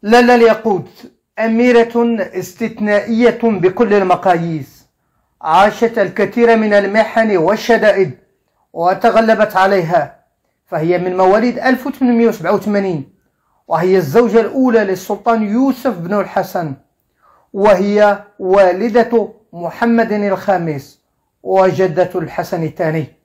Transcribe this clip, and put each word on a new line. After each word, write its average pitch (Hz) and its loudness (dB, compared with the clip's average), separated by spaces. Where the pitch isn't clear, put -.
لالا 240 4
الياقوت 220 0
أميرة 233 0
استثنائية 220 -2
بكل 202 0
المقاييس، 175 -2
عاشت 208 2
الكثير 208 0
من 214 0
المحن 208 0
والشدائد 196 2
وتغلبت 208 0
عليها، 180 0
فهي 170 -2
من 180 -4
مواليد 214 2
ألف 254 -2
وثمانمية 240 0
وسبعة 185 -2
وثمانين، 196 -4
وهي 180 0
الزوجة 202 2
الأولى 233 0
للسلطان 208 -2
يوسف 247 -2
بن 175 -4
الحسن، 185 -6
وهي 202 2
والدة 202 2
محمد 220 -2
الخامس 185 -4
وجدة 185 0
الحسن 170 -6
الثاني. 156 -4